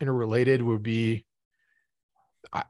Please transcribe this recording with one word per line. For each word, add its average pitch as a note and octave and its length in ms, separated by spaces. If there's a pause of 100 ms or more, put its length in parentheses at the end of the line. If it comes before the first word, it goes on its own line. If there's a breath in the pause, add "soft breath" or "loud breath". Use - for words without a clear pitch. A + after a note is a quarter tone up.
interrelated, B2 600
would A2+ 220
be, A2+ 420 (1300)
I, - 160